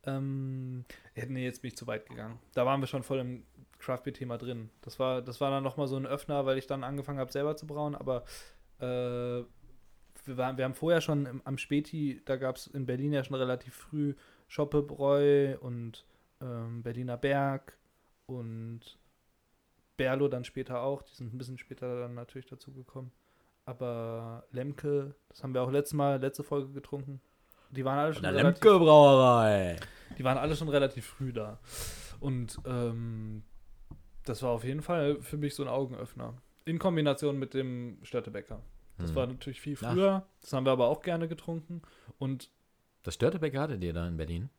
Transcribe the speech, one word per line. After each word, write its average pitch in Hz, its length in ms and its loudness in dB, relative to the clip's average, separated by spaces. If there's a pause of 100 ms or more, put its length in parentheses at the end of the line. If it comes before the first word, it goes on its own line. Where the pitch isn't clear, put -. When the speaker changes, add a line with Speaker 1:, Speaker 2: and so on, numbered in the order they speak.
Speaker 1:
ähm, 131 800 -6 (300)
ja, 131 120 -8
nee, 127 180 -4
jetzt 123 180 -8
bin 131 60 -8
ich 113 80 -12
zu 117 100 -12
weit 110 220 -6
gegangen. 117 300 -12 (160)
Da 123 120 4
waren 139 140 2
wir 131 60 -2
schon 127 160 -4
voll 135 160 -4
im 123 260 -8 (340)
Craft-Bier-Thema 123 600 -6
drin. 117 320 -10 (120)
Das - 160 -18
war, 127 240 0
das 123 180 -12
war 139 100 2
dann 139 140 0
nochmal 135 220 -2
so 131 100 -4
ein 135 100 -4
Öffner, 139 400 -2
weil 135 120 2
ich 131 80 -8
dann 135 180 -6
angefangen 139 340 -6
hab, 127 140 -4
selber 147 240 -2
zu 156 100 -14
brauen. 147 280 -4
Aber, 131 300 -4 (540)
äh, 123 680 -4 (840)
wir 131 100 -8
waren, 127 220 -2
wir 131 60 0
haben 131 100 -2
vorher 165 260 2
schon 147 260 0
im, 127 180 -10
am 135 120 -4
Späti, 147 720 -2
da 135 100 -2
gab's 131 300 -6
in 135 180 -6
Berlin 131 280 -2
ja 135 120 0
schon 139 120 -6
relativ 127 380 -2
früh 147 400 -4 (340)
Schoppe 147 340 0
Bräu 143 800 4
und, 120 440 -10 (380)
ähm, 117 400 -8
Berliner 120 340 -6
Berg 139 640 0 (480)
und 113 540 -10 (1160)
Berlo 135 320 0
dann 123 160 -4
später 127 380 -6
auch. 139 200 -4
Die - 120 -20
sind 117 180 -12
ein 127 60 -10
bisschen 127 200 -12
später 123 420 -8
dann 120 140 -10
natürlich 120 340 -14
dazugekommen. 131 640 -16 (520)
Aber 117 840 -8
Lemke, 143 640 -4 (140)
das - 140 -18
haben 131 120 -6
wir 127 80 2
auch 127 80 0
letztes 143 240 0
Mal, 139 260 2
letzte 139 220 -4
Folge 139 300 -4
getrunken. 139 480 -10 (500)
Die 131 140 -4
waren 135 140 2
alle 156 140 2
schon 180 120 -4
Speaker 2:
Von 92 100 2
der - 80 6
Speaker 1:
relativ 175 220 6
Speaker 2:
Lemke 208 200 12
Brauerei. 123 920 10 (420)
Speaker 1:
die 127 60 -6
waren 131 140 2
alle 151 180 0
schon 156 120 -4
relativ 139 380 2
früh 127 260 -8
da. 107 280 -8 (580)
Und, 127 480 -4
ähm, 117 800 -4 (800)
das 123 180 -6
war 127 80 0
auf 117 140 -2
jeden 143 180 -4
Fall 147 400 0
für - 140 -8
mich 147 180 -2
so 143 80 -6
ein 135 60 -4
Augenöffner. 123 640 -6 (300)
In 165 160 -2
Kombination 147 580 2
mit 135 160 -6
dem 123 480 -4
Störtebecker. 107 580 -8 (380)
Das 87 120 -4
Speaker 2:
Hm. 78 60 -2
Speaker 1:
war 127 120 2
natürlich 127 320 -10
viel 147 200 -8
Speaker 2:
Ach. 120 120 -4
Speaker 1:
früher. 190 340 2 (140)
Das - 120 -10
haben 131 140 0
wir 135 60 6
aber 123 160 4
auch 151 140 0
gerne 165 260 -2
getrunken. 165 540 -10 (360)
Und 131 320 -6 (520)
Speaker 2:
Das 87 120 -8
Störtebecker 151 460 0
hattet 131 240 -4
ihr 85 100 -2
da 85 140 -4
in 85 80 -6
Berlin? 85 420 -6